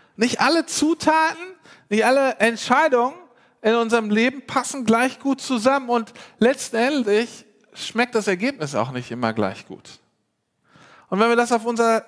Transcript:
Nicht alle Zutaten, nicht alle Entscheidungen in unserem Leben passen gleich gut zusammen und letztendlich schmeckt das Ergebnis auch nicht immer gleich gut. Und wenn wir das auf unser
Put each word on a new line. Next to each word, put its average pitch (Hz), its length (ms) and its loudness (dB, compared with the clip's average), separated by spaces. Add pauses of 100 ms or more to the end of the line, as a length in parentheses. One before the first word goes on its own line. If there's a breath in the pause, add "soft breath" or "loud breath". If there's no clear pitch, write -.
(160 soft breath)
Nicht 240 240 0
alle 311 260 2
Zutaten, 320 800 0 (460 loud breath)
nicht 208 140 2
alle 262 320 2
Entscheidungen 247 800 2 (460 soft breath)
in 220 140 2
unserem 226 360 0
Leben 247 320 0
passen 262 420 -4
gleich 233 340 2
gut 269 220 -2
zusammen 262 480 0
und 233 240 -2 (260 loud breath)
letztendlich 233 1040 0 (280)
schmeckt - 420 -4
das 214 140 -2
Ergebnis 190 460 -2
auch 123 160 -2
nicht 123 200 -10
immer 117 220 -2
gleich 107 340 -4
gut. - 320 -20 (1120 soft breath)
Und 190 100 0
wenn 226 80 4
wir 233 80 2
das 240 160 2
auf 226 120 0
unser 226 440 0